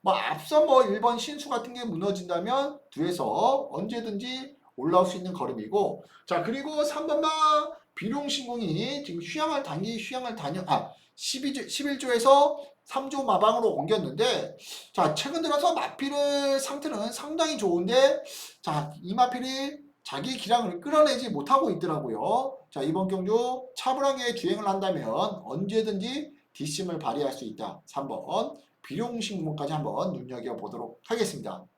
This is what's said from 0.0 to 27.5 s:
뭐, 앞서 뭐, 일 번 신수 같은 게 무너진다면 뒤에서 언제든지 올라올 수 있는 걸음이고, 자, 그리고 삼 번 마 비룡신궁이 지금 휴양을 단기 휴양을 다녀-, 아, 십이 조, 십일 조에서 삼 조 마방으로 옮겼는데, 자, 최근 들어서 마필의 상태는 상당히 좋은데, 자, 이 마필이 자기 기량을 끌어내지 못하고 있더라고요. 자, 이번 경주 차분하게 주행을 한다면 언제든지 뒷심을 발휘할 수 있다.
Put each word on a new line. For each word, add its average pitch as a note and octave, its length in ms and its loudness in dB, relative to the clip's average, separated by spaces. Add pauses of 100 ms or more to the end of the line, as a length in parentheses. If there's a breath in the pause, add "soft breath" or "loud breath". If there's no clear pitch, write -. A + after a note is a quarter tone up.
뭐, F#3+ 80 4
앞서 A#3 520 2
뭐, C4 180 8
일 G#3 180 2
번 A#3 160 4
신수 - 320 -8
같은 B3 240 -4
게 B3 100 -8
무너진다면 F#3+ 960 -2 (120)
뒤에서 F3+ 800 0
언제든지 A#3 840 -6 (200 loud breath)
올라올 F3 280 4
수 F#3 140 0
있는 F3+ 160 -8
걸음이고, B2+ 680 -2 (240 loud breath)
자, - 160 0
그리고 D4 400 -2
삼 D4+ 240 -2
번 D4+ 140 2
마 D#4 60 2 (680 loud breath)
비룡신궁이 A#3+ 1080 -4
지금 C#4+ 160 -8
휴양을 D4+ 440 -2
단기 G3+ 340 -4
휴양을 B3+ 380 -6
다녀-, F3+ 320 -6
아, C#3 240 2 (240 loud breath)
십이 C4+ 400 -4
조, B3 120 -6
십일 C#4+ 300 -4
조에서 C4 600 6 (240 loud breath)
삼 C4+ 260 -6
조 C4+ 140 -4
마방으로 A3 500 4
옮겼는데, F#3 840 0 (380 loud breath)
자, D#3 220 4
최근 D#4+ 260 -2
들어서 D#4+ 320 2
마필의 C#4+ 880 0
상태는 C4+ 520 -4
상당히 D#4 460 -2
좋은데, G#3 640 4 (400 loud breath)
자, D3+ 400 -2
이 F#3 140 -6
마필이 C4 640 0 (240)
자기 A3+ 340 -6
기량을 G#3 440 0
끌어내지 C#4+ 500 4
못하고 C4 400 2
있더라고요. D#3+ 880 -2 (100)
자, C3+ 140 -6
이번 F3+ 240 0
경주 A3+ 680 0
차분하게 C4 600 0
주행을 - 320 -2
한다면 F#3+ 420 0 (340)
언제든지 G#3+ 880 -2 (220 loud breath)
뒷심을 E3 460 -4
발휘할 C3 340 -2
수 - 120 -10
있다. G#2 420 -10